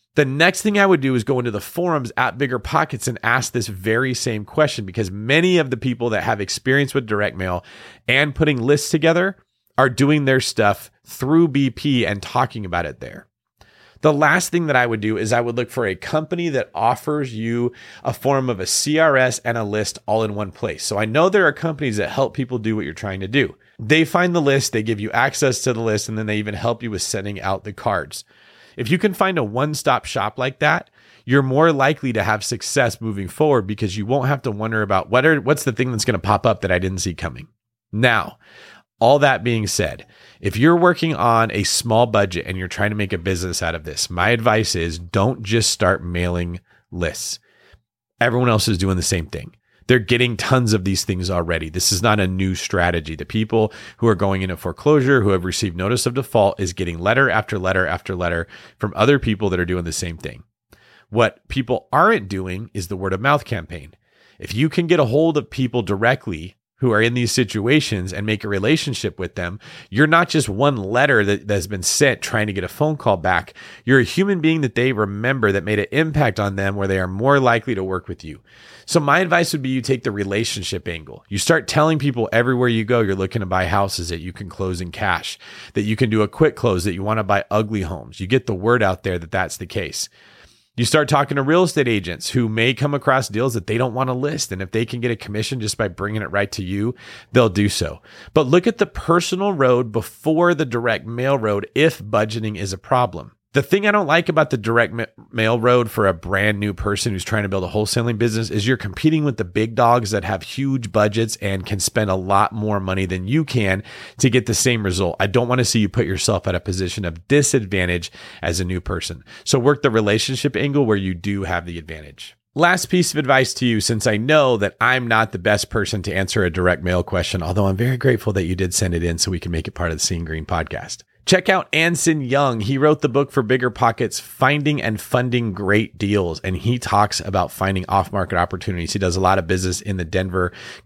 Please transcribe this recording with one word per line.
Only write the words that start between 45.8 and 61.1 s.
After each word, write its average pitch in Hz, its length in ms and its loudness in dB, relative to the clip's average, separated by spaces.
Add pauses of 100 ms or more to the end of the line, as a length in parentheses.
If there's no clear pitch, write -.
mailing 87 560 -2 (300)
lists. - 500 -6 (800)
Everyone 120 300 2
else 107 180 2
is 101 120 0
doing 95 180 0
the 87 60 -2
same 82 240 -2
thing. - 280 -12 (300)
They're 123 140 6
getting 120 360 0
tons 123 380 2
of 101 100 2
these 95 220 0
things 92 240 -2
already. 85 400 -2
This 82 220 -2
is 92 100 0
not 107 180 4
a 95 80 2
new 92 280 0
strategy. 85 600 0
The 80 100 -10
people 110 460 0 (260)
who 117 100 2
are 110 80 4
going 98 260 -2
into 92 160 -4
foreclosure, 135 640 2
who 101 80 2
have 92 160 0
received 90 320 -4
notice 104 280 0
of 123 100 -2
default, 110 440 2
is 90 140 -4
getting 87 260 -6
letter 120 300 2
after 107 280 -2
letter 92 300 0
after 90 280 -6
letter 87 320 -2 (320)
from 104 160 -4
other 127 240 4
people 104 320 -2
that 90 80 0
are 90 60 2
doing 87 200 -2
the 82 80 -6
same 85 240 -8
thing. 62 260 -12 (680)
What 110 380 0